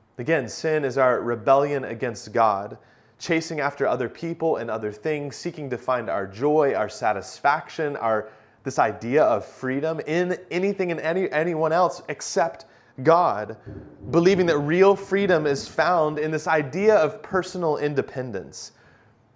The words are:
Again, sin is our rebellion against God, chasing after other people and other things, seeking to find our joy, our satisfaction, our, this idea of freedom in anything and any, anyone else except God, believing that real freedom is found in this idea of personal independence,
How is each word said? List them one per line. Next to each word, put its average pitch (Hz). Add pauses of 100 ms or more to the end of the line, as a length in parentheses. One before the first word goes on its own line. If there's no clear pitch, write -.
(200)
Again, 131
sin 156
is 127
our 127
rebellion 135
against 110
God, 107 (400)
chasing 160
after 139
other 120
people 165
and 117
other 107
things, 143
seeking 139
to 120
find 120
our 98
joy, 139
our 104
satisfaction, 139
our, 104 (320)
this 135
idea 120
of 110
freedom 139
in 180 (140)
anything 190
and 160
any, 170
anyone 160
else 175
except - (380)
God, 123 (560)
believing 180
that 156
real 175
freedom 190
is 139
found 156
in 156
this 156
idea 170
of 156
personal 175
independence, 127 (640)